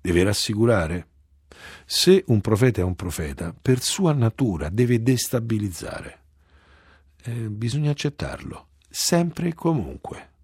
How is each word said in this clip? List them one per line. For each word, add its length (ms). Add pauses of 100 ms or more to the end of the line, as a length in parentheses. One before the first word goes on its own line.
Deve 240
rassicurare? 840 (760)
Se 400
un 140
profeta 420
è 20
un 120
profeta, 580
per 260
sua 320
natura 560
deve 340
destabilizzare. 1200 (1000)
Eh, 260
bisogna 440
accettarlo, 760 (200)
sempre 600
e 60
comunque. 760 (140)